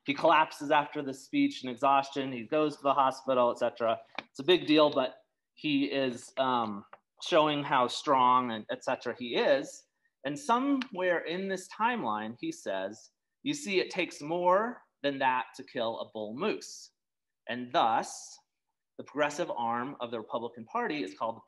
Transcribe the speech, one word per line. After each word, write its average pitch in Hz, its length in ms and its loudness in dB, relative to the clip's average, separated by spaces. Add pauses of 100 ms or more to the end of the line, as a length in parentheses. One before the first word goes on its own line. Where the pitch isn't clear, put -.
he 139 100 0
collapses 156 560 4
after 147 320 2
the 131 100 -6
speech 139 520 0
in 127 40 -6
exhaustion. 135 640 2
He 120 120 -6
goes 151 340 0
to - 80 -20
the 139 100 4
hospital, 131 560 2
et 110 80 -2
cetera. 117 400 0 (320)
It's - 80 -18
a 139 60 -8
big 151 240 4
deal, 151 200 8
but 131 280 -2 (380)
he 139 320 0
is, 131 520 -4
um, 117 460 0 (380)
showing 151 420 2
how 135 240 2
strong 127 640 4
and 110 180 -6
et 127 140 -8
cetera 123 340 -4
he 123 160 -6
is. 151 480 0 (420)
And 143 140 -6
somewhere 226 840 0
in 185 240 -6
this 185 200 -8
timeline, 120 720 -4
he 160 120 -6
says, 98 580 -8 (320)
"You 143 100 -2
see, 208 280 -2
it - 100 -2
takes 175 300 -6
more 180 640 0 (200)
than 139 160 -2
that 127 280 0 (100)
to 131 80 -14
kill 113 360 -6
a 113 120 -12
bull 107 240 -8
moose." - 540 -6 (580)
And 123 240 -8
thus, - 680 0 (580)
the 120 80 -12
progressive 147 520 -4
arm 120 440 -4
of 120 120 -8
the 113 80 -4
Republican 117 460 -8
Party 175 360 -4
is - 160 -10
called 113 180 -4
the 107 120 -20